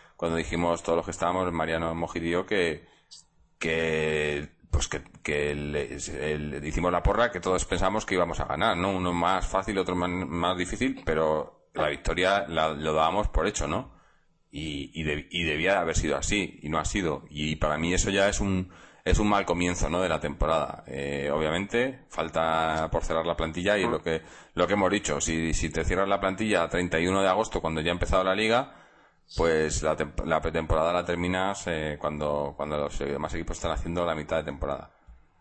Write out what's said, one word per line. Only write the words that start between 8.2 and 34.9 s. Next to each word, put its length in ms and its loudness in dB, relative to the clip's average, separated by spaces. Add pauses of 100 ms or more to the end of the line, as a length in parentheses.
a 60 -2
ganar, 320 0
¿no? 140 2
Uno 220 0
más 340 2
fácil, 300 0
otro 180 0
más, 140 0
más 480 0
difícil, 480 -2
pero 680 0
la 160 0
victoria 580 2
la, 220 2
lo 240 -2
dábamos 360 2
por 180 2
hecho, 200 -2
¿no? 300 -4 (540)
Y, 480 -6
y, 40 -4
de-, 260 -2
y 160 -2
debía 340 2
haber 160 0
sido 220 0
así, 460 -2
y 60 -6
no 100 0
ha 60 0
sido. 440 -2
Y 280 -4
para 200 2
mí 160 0
eso 160 0
ya 180 4
es 120 0
un, 340 0 (320)
es 140 4
un 100 2
mal 160 2
comienzo, 440 0
¿no? 120 0
De 80 2
la 100 0
temporada. 680 -2
Eh, 440 -4
obviamente, 800 -2
falta 840 0
por 120 0
cerrar 220 0
la 120 -2
plantilla 400 0
y 100 2
lo 140 -2
que, 220 -2 (300)
lo 140 2
que 60 0
hemos 180 4
dicho, 300 0
si, 320 0
si 160 0
te 160 -2
cierras 240 0
la 100 2
plantilla 440 2
a 60 -2
treinta 300 0
y 80 2
uno 140 2
de 80 4
agosto, 320 0
cuando 200 -2
ya 100 0
ha 20 2
empezado 300 2
la 120 2
liga, 400 2 (600)
pues 460 2
la 120 2
temp-, 300 -4
la 160 2
pretemporada 500 0
la 140 0
terminas, 640 -2
eh, 340 -2
cuando, 560 -2
cuando 220 -2
los 180 -2
demás 380 -4
equipos 220 -4
están 160 -4
haciendo 300 -2
la 120 0
mitad 220 -2
de 80 0
temporada. 440 -6 (520)